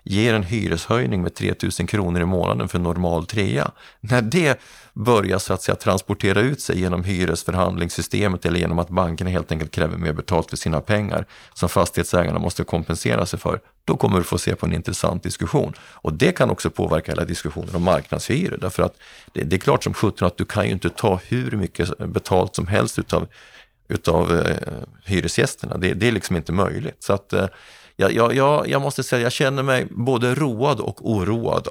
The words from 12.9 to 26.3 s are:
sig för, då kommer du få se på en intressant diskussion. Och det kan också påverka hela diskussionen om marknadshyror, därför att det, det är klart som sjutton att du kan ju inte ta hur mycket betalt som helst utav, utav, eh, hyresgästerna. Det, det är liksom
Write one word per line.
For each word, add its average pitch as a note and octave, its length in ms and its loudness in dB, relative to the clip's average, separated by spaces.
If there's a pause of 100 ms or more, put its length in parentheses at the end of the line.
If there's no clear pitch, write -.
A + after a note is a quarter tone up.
sig - 120 -6
för, E2 220 -2 (240)
då - 120 0
kommer F#2+ 220 4
du F2 60 2
få F2+ 140 0
se F#2 160 -2
på F2 120 -4
en F2 60 0
intressant E2+ 500 -2
diskussion. - 580 -2
Och - 320 -8
det C#3+ 200 2
kan B2+ 180 2
också F#2 200 -2
påverka E2 420 -2
hela E2 120 -2
diskussionen E2+ 500 -6
om F2 80 0
marknadshyror, F2 800 0
därför F2+ 220 -2
att E2+ 120 0 (380)
det, - 100 -4
det D#2+ 140 0
är F#2 40 0
klart C#3+ 240 2
som G2 100 -2
sjutton G2 320 2
att F2+ 100 0
du - 80 -2
kan G2+ 220 0
ju A2+ 60 0
inte F2+ 180 -2
ta F#2 380 0
hur B2+ 220 -2
mycket F2+ 480 -2
betalt F#2 560 0
som E2+ 120 -2
helst G2 320 0
utav, - 280 0 (640)
utav, E2+ 500 2
eh, E2 180 0 (480)
hyresgästerna. - 720 -2
Det, F#2 180 0
det G2+ 140 2
är A#2+ 40 2
liksom F#2+ 240 0